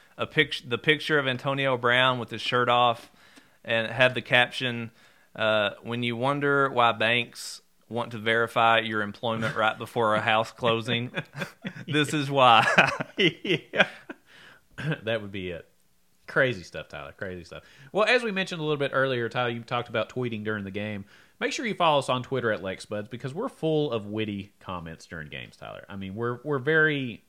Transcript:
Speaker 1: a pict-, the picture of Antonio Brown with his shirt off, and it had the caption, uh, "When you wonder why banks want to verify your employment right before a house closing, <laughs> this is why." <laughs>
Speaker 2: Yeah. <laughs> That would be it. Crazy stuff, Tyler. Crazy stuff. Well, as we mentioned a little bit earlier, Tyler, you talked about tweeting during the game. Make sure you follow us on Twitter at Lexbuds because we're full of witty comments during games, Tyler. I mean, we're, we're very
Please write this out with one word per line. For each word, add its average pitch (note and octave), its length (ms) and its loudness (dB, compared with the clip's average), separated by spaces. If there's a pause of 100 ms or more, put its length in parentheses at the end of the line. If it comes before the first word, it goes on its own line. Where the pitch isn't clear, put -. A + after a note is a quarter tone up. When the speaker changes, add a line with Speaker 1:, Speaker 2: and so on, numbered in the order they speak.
(180)
Speaker 1:
a A2+ 100 -4
pict-, D3+ 420 -2
the A#2 80 -2
picture D3+ 400 2
of C3+ 100 0
Antonio C3+ 500 -2
Brown B2 420 2
with A2+ 100 -8
his A2 120 -8
shirt B2 280 2
off, A#2+ 420 2 (520)
and A2+ 240 0
it A#2 60 -8
had B2+ 220 4
the A#2 60 -2
caption, B2 680 0 (440)
uh, G#2+ 360 2 (120)
"When A#2+ 200 -4
you A#2+ 140 -2
wonder C#3 520 2
why A#2+ 220 4
banks A#2 680 0 (280)
want A#2 220 -4
to A#2 60 -8
verify A2+ 640 4
your A2 240 -2
employment A2 520 -4
right A2 220 2
before A2+ 380 0
a G#2+ 60 2
house A2+ 300 2
closing, A#2 600 -2 (400)
<laughs> - 360 -14
this D3 260 0
is C#3+ 160 -2
why." B2 360 8 (420)
<laughs> - 100 -14
Speaker 2:
Yeah. - 760 0
<laughs> - 60 -20 (1080)
That A2 180 -2
would G2+ 100 -12
be F#2 180 -6
it. E2+ 180 -10 (600)
Crazy B2 360 0
stuff, - 260 -14
Tyler. D2 280 -14
Crazy F#2 260 -10
stuff. D#2+ 200 -16 (280)
Well, G3+ 140 2
as A#3+ 160 2
we A3+ 100 -4
mentioned F#3 280 -4
a D3+ 40 -4
little D3+ 140 0
bit C#3 160 -2
earlier, C3 360 0
Tyler, B2 200 -2
you A#2 120 -6
talked A#2+ 280 -4
about A2+ 240 -2
tweeting A#2 300 -4
during G#2+ 220 -4
the F#2+ 60 -8
game. G2+ 340 -6 (340)
Make C4+ 140 -2
sure C#4+ 120 -6
you G3+ 80 -2
follow D#3 260 4
us C3+ 100 -2
on B2+ 140 0
Twitter A#2 280 -2
at F2+ 100 -2
Lexbuds G#2 480 -8
because B2 240 -10
we're A#3 160 -6
full D3+ 420 0
of G#2 160 -4
witty G#2 520 -4
comments E2 460 -10
during D#2 240 -12
games, B1 260 -14
Tyler. G#1+ 320 -14
I G2+ 80 -14
mean, G2 200 -8
we're, A#2+ 280 -4
we're D3 160 -2
very C#3+ 680 0